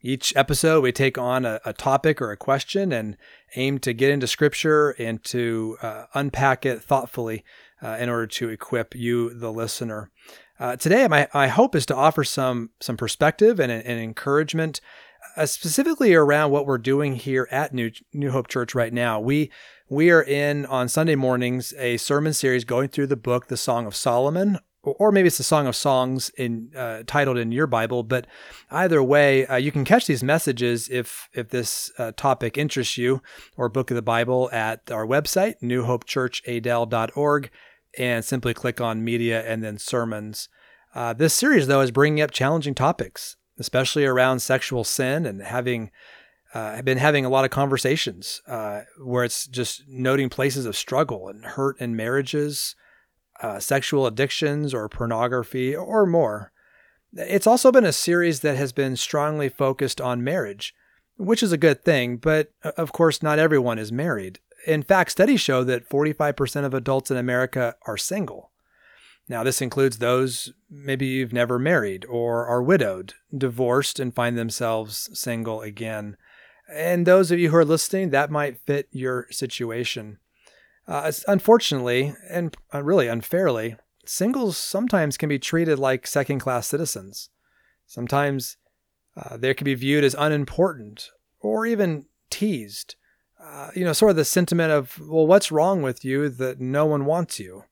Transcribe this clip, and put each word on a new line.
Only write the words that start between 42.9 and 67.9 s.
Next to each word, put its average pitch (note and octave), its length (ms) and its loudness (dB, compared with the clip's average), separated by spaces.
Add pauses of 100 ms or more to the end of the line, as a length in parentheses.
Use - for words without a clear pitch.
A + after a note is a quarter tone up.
especially C3 480 0
around B2+ 340 4
sexual B2+ 420 -2
sin, C3+ 440 -2
and G2 160 -8
having, A#2+ 480 -4 (640)
uh, A2 220 -8
I've B2+ 100 -6
been C3 100 2
having C#3 300 2
a - 20 -2
lot C3+ 160 4
of C3 60 0
conversations, C3 960 -2
uh, G#2+ 340 -8 (180)
where B2 260 -2
it's - 220 -6
just B2 420 -6
noting C3 420 0
places C3 340 -2
of G#2+ 100 -6
struggle C3 540 -4
and G#2 160 -18
hurt C#3 380 -4
in A#2+ 120 -4
marriages, C#3 840 -2 (640)
uh, G2+ 180 -8
sexual C3+ 460 0
addictions C#3 640 -2
or G#2+ 160 -6
pornography B2 880 -2
or G3+ 300 2
more. A2+ 440 0 (640)
It's F#3 340 0
also B3 240 8
been B3 140 8
a D#3+ 80 4
series E3+ 480 2
that C#3+ 160 0
has C3 160 -2
been C3+ 240 -2
strongly D3 540 -2
focused C3+ 500 -2
on B2 240 -2
marriage, A#2+ 500 -4 (440)
which A3 240 0
is F#3+ 100 2
a D#3 60 0
good C#3+ 260 4
thing, B2 320 2
but, D#3 360 0 (120)
uh, D#3 140 -4
of D#3+ 120 -4
course, D#3+ 320 2
not D3+ 160 2
everyone C3 400 2
is G#2+ 140 -6
married. A#2 460 -4 (260)
In D#3 200 0
fact, - 260 2
studies A3 300 4
show B2+ 240 2
that B2 240 -2
forty-five D3 480 0
percent C#3+ 280 -2
of C3 80 -2
adults C3+ 380 -2
in C3 60 0
America B2 580 0 (100)
are G#2+ 120 -6